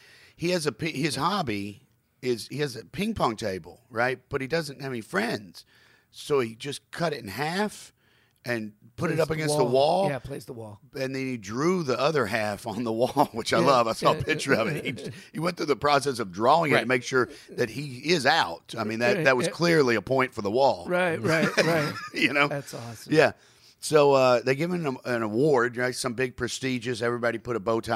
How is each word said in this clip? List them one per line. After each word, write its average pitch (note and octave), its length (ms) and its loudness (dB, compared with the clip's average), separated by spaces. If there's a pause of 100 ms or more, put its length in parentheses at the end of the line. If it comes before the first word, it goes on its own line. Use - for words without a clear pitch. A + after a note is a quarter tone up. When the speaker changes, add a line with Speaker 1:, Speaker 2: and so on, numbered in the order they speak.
(360)
Speaker 1:
He E3+ 140 -4
has F3 160 -2
a C#3+ 60 -2
pi-, - 160 -6
his C#3+ 300 -4
hobby A#2 680 -4 (380)
is A#2 260 -2
he B2+ 120 -10
has D3 160 -4
a A2+ 100 -14
ping G3+ 280 -4
pong C#3+ 240 0
table, F#2+ 520 -8
right? B2 300 -2 (100)
But C#3 120 -6
he C3 60 -8
doesn't C#3+ 340 -4
have C3+ 100 -8
any A#2+ 100 -6
friends, E3+ 640 -6 (460)
so - 280 -2
he A2+ 160 -2
just C3+ 360 -12
cut E3 220 -4
it C3+ 80 -10
in G2+ 80 -12
half D#3+ 640 -6 (520)
and A2+ 260 -4 (240)
put E3 160 -2
it C#3+ 40 -2
Speaker 2:
Plays D#3 60 2
Speaker 1:
up D3+ 80 0
Speaker 2:
the D#3+ 60 -2
Speaker 1:
against D3+ 220 0
the C#3+ 60 4
Speaker 2:
wall. C#3+ 400 2
Speaker 1:
wall. F#3+ 60 0
Speaker 2:
Yeah, C3+ 100 -4
plays C3+ 260 -12
the C#3 80 -12
wall. A2 260 -16 (140)
Speaker 1:
And C3+ 220 -6
then C3 120 -4
he B2+ 100 -4
drew C#3 460 0
the B2 160 0
other C#3+ 260 2
half G#2 420 -2
on A2 160 -4
the A#2 100 -2
<laughs> A2+ 80 0
wall, C#3 320 2
which A2+ 200 -4
I A2+ 60 4
Speaker 2:
Yeah, A2+ 60 4
Speaker 1:
love. B2 220 6
I A2+ 60 0
saw C3 200 2
Speaker 2:
yeah. - 60 -4
Speaker 1:
a - 40 -4
picture C#3 300 0
of A2+ 140 2
it. D3 180 -6 (140)
He, D#3 120 -12 (100)
Speaker 2:
<laughs> - 120 -20
Speaker 1:
he - 60 -8
went E3+ 180 -4
through F3 100 -4
the C#3 80 2
process C#3 440 2
of G2 120 -6
drawing C#3 400 4
it D3 40 4
Speaker 3:
Right. B2+ 60 4
Speaker 1:
to A2 60 -4
make B2+ 160 0
sure B2+ 260 2 (220)
that B2 180 -2
he C3 280 -10 (140)
is D3+ 140 2
out. C3 520 0
I A2+ 80 -2
mean, A2+ 140 -2
that, A#2+ 180 4
Speaker 2:
Right, D#3 80 0
Speaker 1:
that C3 120 6
was B2 100 2
Speaker 2:
yeah. - 60 -4
Speaker 1:
clearly D3+ 420 4
a G2+ 60 0
point C3 320 0
for - 80 -8
the G2+ 100 -2
wall. A2+ 360 2
Speaker 2:
Right, F3 340 0
right, D#3+ 360 2
Speaker 1:
<laughs> G3 80 6
Speaker 2:
right. D#3 280 2 (200)
Speaker 1:
You C#3+ 200 2
know? D3 140 4
Speaker 2:
That's C#3+ 260 -8
awesome. A#2 400 -10
Speaker 1:
Yeah. C#3+ 200 6 (480)
So, D3 300 6
uh, B2+ 300 6
they C3 140 2
give E3 180 -2
him F3 120 -4
an, C3 200 -4
an A#2+ 160 -2
award, A#2 560 2
right? B2 180 -2
Some B2+ 180 -4
big B2+ 220 -4
prestigious, B2 680 -4
everybody A#2+ 360 0
put A#2+ 180 -6
a G#2+ 60 -4
bow A2+ 180 0
tie A#2 160 -2